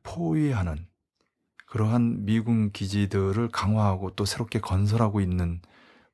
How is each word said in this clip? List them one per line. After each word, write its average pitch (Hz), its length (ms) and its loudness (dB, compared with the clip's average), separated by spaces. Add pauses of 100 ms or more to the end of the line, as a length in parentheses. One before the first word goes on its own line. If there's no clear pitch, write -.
포위하는 135 840 -2 (800)
그러한 110 580 0
미군 110 480 2
기지들을 101 760 0
강화하고 98 680 0
또 104 80 -2
새롭게 110 360 -2
건설하고 104 600 2
있는 90 400 0 (540)